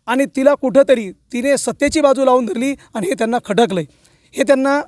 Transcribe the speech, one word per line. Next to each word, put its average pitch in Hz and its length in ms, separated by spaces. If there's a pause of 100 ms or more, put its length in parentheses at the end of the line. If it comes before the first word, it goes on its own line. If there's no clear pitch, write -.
आणि 262 180 (120)
तिला 277 180
कुठंतरी 254 580
तिने 254 440
सत्तेची 285 440
बाजू 269 240
लावून 254 220
धरली 269 280 (200)
आणि 226 120
हे 381 80
त्यांना 226 300
खटकलं 190 360
आहे. - 240 (320)
हे 277 60
त्यांना, 277 460